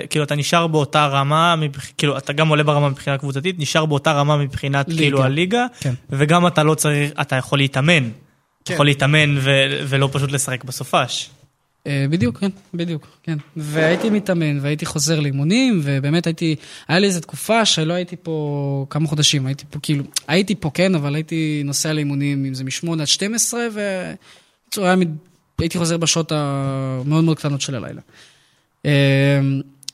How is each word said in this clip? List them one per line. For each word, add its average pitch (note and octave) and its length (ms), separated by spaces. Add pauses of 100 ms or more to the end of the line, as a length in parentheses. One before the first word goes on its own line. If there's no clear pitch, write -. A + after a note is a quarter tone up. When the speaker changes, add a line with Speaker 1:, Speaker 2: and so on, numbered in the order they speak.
(100)
Speaker 1:
כאילו, D3+ 140
אתה C#3+ 100
נשאר E3+ 320
באותה D3+ 400
רמה, D3 500
מבח-, D3 420
כאילו, C#3 200
אתה C#3 140
גם D#3 160
עולה D3+ 140
ברמה D3 260
מבחינה C3+ 300
קבוצתית, C#3+ 400
נשאר D#3 280
באותה D3 260
רמה D3 240
מבחינת, C#3 520
Speaker 2:
ליגה. E3 120
Speaker 1:
כאילו, C#3 240
הליגה, F3+ 420 (140)
Speaker 2:
כן. B2+ 140 (160)
Speaker 1:
וגם D3+ 360
אתה D#3 160
לא D3+ 120
צריך, D3 360 (100)
אתה C#3+ 160
יכול C3 220
להתאמן. C#3 520 (540)
Speaker 2:
כן. F3 100
Speaker 1:
יכול F#3+ 120
להתאמן C#3+ 520
ו-, C3+ 500
ולא C3+ 240
פשוט C3+ 200
לשחק B2+ 320
בסופש. C3 680 (560)
Speaker 2:
אה, C#3 240
בדיוק, A3 280
כן, G3 120 (240)
בדיוק, E3+ 320 (160)
כן. E3 160 (180)
והייתי D#3+ 540
מתאמן, F3 500
והייתי D3 260
חוזר D#3 340
לאימונים, E3 640
ובאמת C#3+ 440
הייתי, D#3+ 300 (320)
היה D#3+ 100
לי G3+ 80
איזו F3+ 140
תקופה G#3+ 440
שלא E3 280
הייתי F3+ 300
פה C#3+ 680
כמה D#3 180
חודשים, D3+ 380
הייתי C#3 240
פה, - 120
כאילו, C#3+ 220 (240)
הייתי F#3+ 260
פה, D#3 200
כן, F#3+ 200
אבל C#3+ 200
הייתי D#3 500
נוסע C#3+ 280
לאימונים, C#3+ 520
אם C3+ 100
זה C3 100
משמונה D#3+ 380
עד C#3 60
שתים G3+ 260
עשרה, A#3 400
ו-, F#3+ 380 (540)
בקיצור, G#3 200
היה F#3 100
מד-, E3+ 200 (420)
הייתי E3 200
חוזר E3+ 180
בשעות E3 380
המאוד C#3 880
מאוד D#3+ 140
קטנות C#3+ 220
של C#3 140
הלילה. A#2 260 (840)
אה, C#3 540 (540)